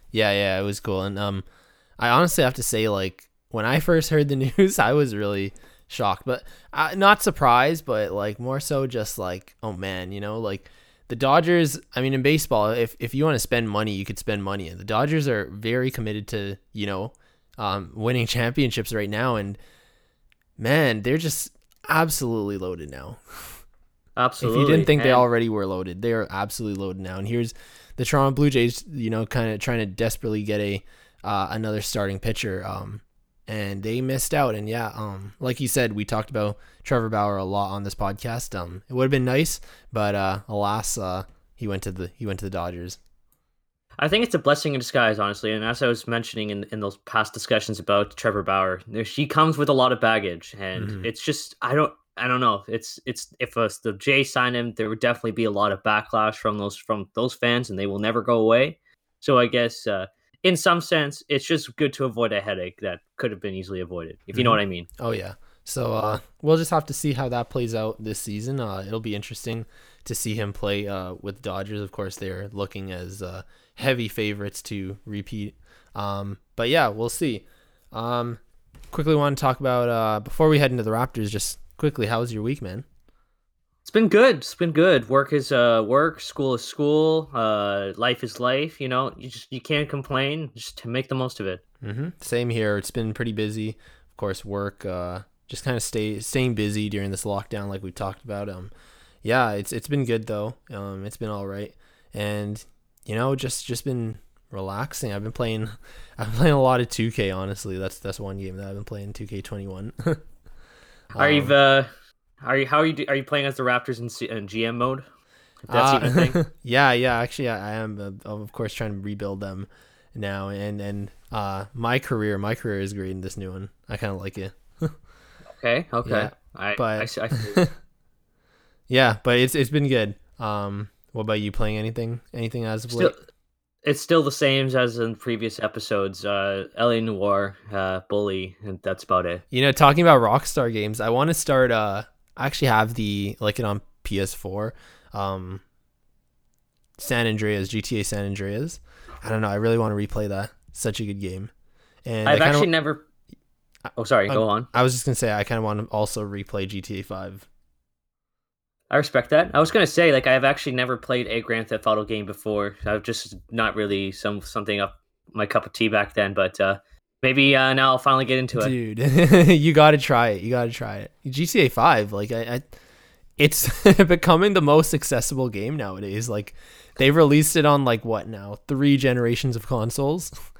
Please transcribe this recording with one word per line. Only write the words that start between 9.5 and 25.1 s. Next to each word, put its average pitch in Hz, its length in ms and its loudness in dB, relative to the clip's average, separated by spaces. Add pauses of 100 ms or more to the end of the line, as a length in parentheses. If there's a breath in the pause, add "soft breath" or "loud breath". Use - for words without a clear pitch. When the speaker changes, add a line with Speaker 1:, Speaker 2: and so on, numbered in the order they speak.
Speaker 1:
"Oh, 107 120 -6
man," 92 400 -8
you 101 80 -8
know, 107 180 -6
like, 101 300 -6 (400 soft breath)
the 120 80 -6
Dodgers, 156 600 4 (160)
I 127 60 -2
mean, 131 140 0
in 131 80 0
baseball, 127 480 2
if, 117 320 -2
if 117 120 -6
you 139 120 2
wanna 147 140 2
spend 117 300 0
money, 104 220 0
you 98 140 -4
could 95 140 -8
spend 101 260 -4
money. 98 240 -6
And 87 100 -14
the 95 60 -14
Dodgers 139 420 0
are 104 240 -2
very 113 400 -2
committed 107 380 -6
to, 101 260 -6 (160)
you 104 140 -6
know, 101 260 -6 (480)
um, 98 360 -4
winning 117 320 0
championships 120 680 -2
right 104 160 -4
now. 117 260 0
And, 101 220 -4 (1000 soft breath)
man, 131 420 2
they're 127 160 2
just 160 320 -4 (400)
absolutely 117 680 0
loaded 87 320 -6
now. 65 320 -14
<laughs> - 40 -20 (880 loud breath)
Speaker 2:
Absolutely. 123 460 2
Speaker 1:
If 143 60 4
you 156 80 8
didn't 160 100 4
think 147 160 6
they 127 80 4
Speaker 2:
And 123 80 8